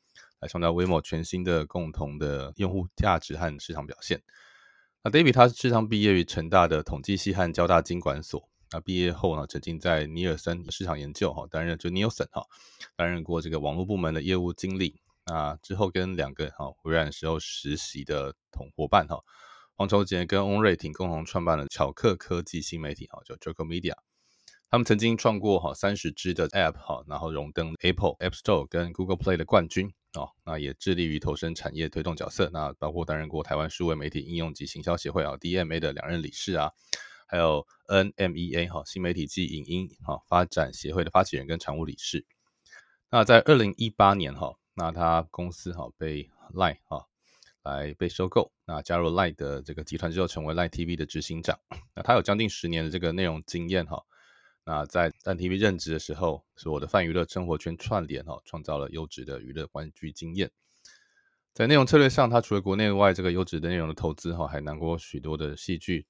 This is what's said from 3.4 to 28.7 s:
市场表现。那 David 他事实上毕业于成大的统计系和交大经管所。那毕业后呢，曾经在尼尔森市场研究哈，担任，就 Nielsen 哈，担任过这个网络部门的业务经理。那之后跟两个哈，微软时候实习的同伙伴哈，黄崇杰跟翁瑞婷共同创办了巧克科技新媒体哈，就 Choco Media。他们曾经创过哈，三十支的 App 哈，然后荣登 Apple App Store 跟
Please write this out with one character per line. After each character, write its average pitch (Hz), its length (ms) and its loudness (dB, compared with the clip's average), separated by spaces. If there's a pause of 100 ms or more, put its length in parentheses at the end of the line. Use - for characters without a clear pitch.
市 - 140 -10
场 73 120 -8
表 76 140 -14
现。 - 220 -4 (840)
那 107 80 -2
David 147 220 8
他 123 160 12
事 117 60 -6
实 127 140 2
上 113 200 4
毕 107 120 2
业 104 120 8
于 87 100 8
成 82 260 -4
大 90 200 8
的 78 120 2
统 71 200 -6
计 98 160 -2
系 98 160 0
和 87 180 0
交 87 160 2
大 85 140 8
经 87 180 -2
管 76 240 -2
所。 - 240 -10 (240)
那 80 80 -8
毕 92 180 -4
业 87 140 4
后 82 260 0
呢， 71 80 -4
曾 - 160 -8
经 82 180 -8
在 78 280 2
尼 85 180 -4
尔 82 100 0
森 85 360 -6
市 - 120 -8
场 80 160 -4
研 73 140 -10
究 87 180 0
哈， 69 200 -8
担 82 140 -4
任， 82 120 -4
就 - 140 -6
Nielsen 101 400 -2
哈， - 120 -8 (520)
担 85 140 0
任 87 140 -4
过 85 160 -2
这 80 80 -6
个 80 120 -2
网 73 160 -2
络 92 100 -2
部 104 100 -2
门 82 160 0
的 78 120 -2
业 92 120 2
务 90 160 0
经 95 280 -6
理。 90 200 -2 (280)
那 78 340 -2
之 95 140 -10
后 101 120 2
跟 92 280 -2
两 69 180 -4
个 76 240 -6
哈， 67 160 -10 (100)
微 80 80 -2
软 80 200 2
时 - 160 -8
候 80 120 -2
实 - 380 -6
习 - 260 -10
的 69 300 -4 (180)
同 69 240 -12
伙 76 120 -4
伴 87 200 6
哈， 82 120 -6 (560)
黄 98 120 0
崇 101 160 4
杰 90 220 0
跟 98 240 2
翁 104 140 2
瑞 92 120 6
婷 78 160 -6
共 90 160 -4
同 80 160 -4
创 85 220 -4
办 82 120 4
了 69 100 -4
巧 71 240 -2
克 101 240 2
科 87 260 -6
技 80 180 -8
新 82 220 -8
媒 73 140 -6
体 - 160 -16
哈， - 120 -16
就 78 120 -16
Choco - 280 -8
Media。 82 300 -4 (760)
他 120 80 6
们 120 40 2
曾 110 140 4
经 113 180 2
创 107 240 0
过 98 200 4
哈， 80 160 -4
三 101 200 -2
十 82 160 -6
支 90 220 -4
的 82 160 0
App 85 240 2
哈， 67 340 -8
然 73 120 -8
后 80 120 -6
荣 73 200 -6
登 80 300 -4
Apple 87 380 2
App 90 140 -4
Store 82 320 0
跟 85 260 -4